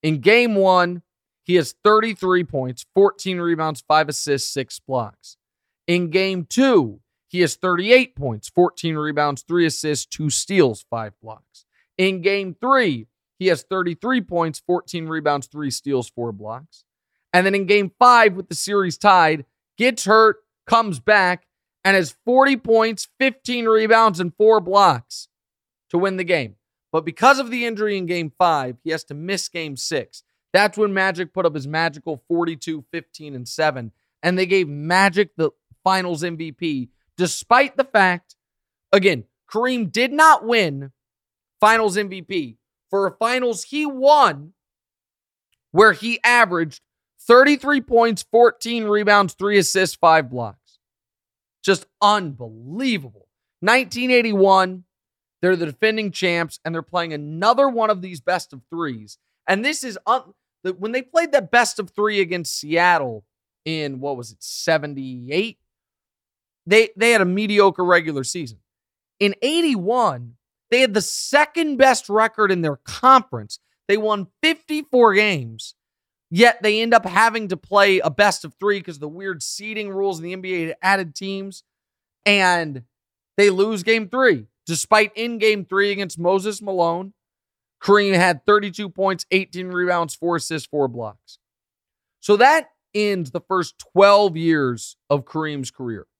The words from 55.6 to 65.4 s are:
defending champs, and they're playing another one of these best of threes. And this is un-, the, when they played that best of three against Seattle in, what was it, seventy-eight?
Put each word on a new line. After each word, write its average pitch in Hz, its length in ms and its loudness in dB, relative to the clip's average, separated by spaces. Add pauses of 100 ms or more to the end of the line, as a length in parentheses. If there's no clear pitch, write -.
defending 214 440 -4
champs, 170 540 -4
and 165 100 -8
they're 165 80 -6
playing 170 300 -6
another 175 560 0
one 226 200 -2
of 196 140 -2
these 180 180 -14
best 175 320 -4
of 135 160 -20
threes. 131 480 -10 (300)
And 196 180 0
this 294 180 -4
is 233 240 -12
un-, 254 280 -2 (280)
the, 185 120 -6
when 202 180 -8
they 262 80 -4
played 330 320 -2
that 202 180 0
best 240 280 0
of 196 120 -10
three 208 300 -2
against 175 380 -6
Seattle 151 640 0 (400)
in, 151 360 -8
what 139 180 -8
was 120 120 -16
it, 107 120 -20
seventy-eight? 143 1160 -6 (1080)